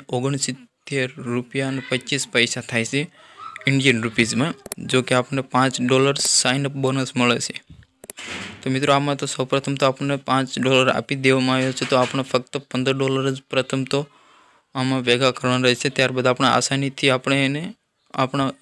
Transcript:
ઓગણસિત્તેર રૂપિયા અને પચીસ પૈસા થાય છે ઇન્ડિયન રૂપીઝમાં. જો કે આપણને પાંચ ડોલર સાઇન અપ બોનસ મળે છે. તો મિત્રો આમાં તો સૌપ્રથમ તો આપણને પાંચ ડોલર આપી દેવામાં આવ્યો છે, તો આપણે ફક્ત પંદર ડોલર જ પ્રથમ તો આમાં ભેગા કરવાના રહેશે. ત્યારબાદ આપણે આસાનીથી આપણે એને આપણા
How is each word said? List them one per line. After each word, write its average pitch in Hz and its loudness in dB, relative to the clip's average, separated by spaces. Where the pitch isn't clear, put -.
ઓગણસિત્તેર 131 -4
રૂપિયા 123 -4
અને 135 -4
પચીસ 131 -2
પૈસા 120 2
થાય 113 -2
છે 143 -2
ઇન્ડિયન 135 4
રૂપીઝમાં. 117 0
જો - 0
કે 127 0
આપણને 127 -2
પાંચ 127 0
ડોલર 135 2
સાઇન 139 0
અપ 139 -4
બોનસ 135 -2
મળે 120 2
છે. - -8
તો 131 -4
મિત્રો 139 2
આમાં 143 2
તો 139 -6
સૌપ્રથમ 139 -2
તો 135 2
આપણને 139 0
પાંચ 131 -2
ડોલર 131 2
આપી - -2
દેવામાં 131 2
આવ્યો 131 0
છે, 127 -6
તો 139 2
આપણે 127 2
ફક્ત 127 -4
પંદર 131 -2
ડોલર 135 0
જ 135 -8
પ્રથમ 131 -2
તો 139 -2
આમાં 131 0
ભેગા 123 4
કરવાના 127 0
રહેશે. 123 2
ત્યારબાદ 127 0
આપણે 127 2
આસાનીથી 135 0
આપણે 135 2
એને 156 -4
આપણા 135 0